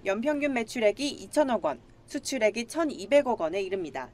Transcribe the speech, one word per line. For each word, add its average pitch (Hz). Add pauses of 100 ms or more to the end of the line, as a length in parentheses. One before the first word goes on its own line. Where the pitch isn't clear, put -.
연평균 277
매출액이 233
이천억 233
원, 139 (280)
수출액이 233
천이백억 254
원에 170
이릅니다. 160